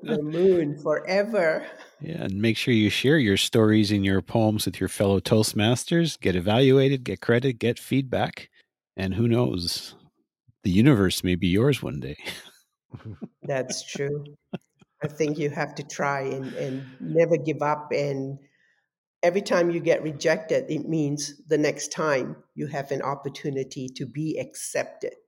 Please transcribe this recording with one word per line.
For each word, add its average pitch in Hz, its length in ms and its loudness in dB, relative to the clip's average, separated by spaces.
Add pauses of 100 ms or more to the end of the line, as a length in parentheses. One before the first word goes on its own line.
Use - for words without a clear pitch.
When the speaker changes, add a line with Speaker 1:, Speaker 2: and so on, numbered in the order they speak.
Speaker 1:
The 151 180 -2
moon 160 580 2
forever. 180 840 0 (360)
Speaker 2:
Yeah, 156 220 -8
and 98 180 -4
make 110 160 2
sure - 160 0
you 107 160 6
share 143 300 2
your 101 180 4
stories 107 540 4
and 101 120 2
your 95 180 2
poems 107 440 0
with 92 140 -6
your 92 100 -2
fellow 98 300 2
Toastmasters. 117 1000 2
Get 92 160 2
evaluated, 131 680 4
get 98 180 -6
credit, 120 380 2
get 110 180 0
feedback. 123 720 -4 (480)
And 95 160 -2
who 113 140 0
knows, 113 680 -2 (680)
the 95 80 0
universe 101 520 4
may 90 120 2
be 90 120 0
yours 113 360 2
one 69 160 -8
day. - 180 -10 (720)
<laughs> - 520 -18
Speaker 1:
That's 135 420 -6
true. 143 400 -6 (800)
I 156 40 -4
think 151 300 -4
you 147 140 -2
have 147 240 -6
to 151 80 -10
try 139 380 -4
and, 135 320 -6
and 135 300 -6 (160)
never 160 380 4
give 147 240 -2
up. 147 300 -2
And 139 480 -4 (840)
every 175 200 2
time 175 280 2
you 170 100 -2
get 165 220 2
rejected, 156 680 -2
it 156 200 -4
means 147 580 -2
the 151 100 2
next 147 340 -2
time 156 440 -2 (200)
you 147 120 -6
have 139 240 -6
an 135 120 -4
opportunity 139 920 -8
to - 120 -8
be 151 320 -6
accepted. - 760 -8 (140)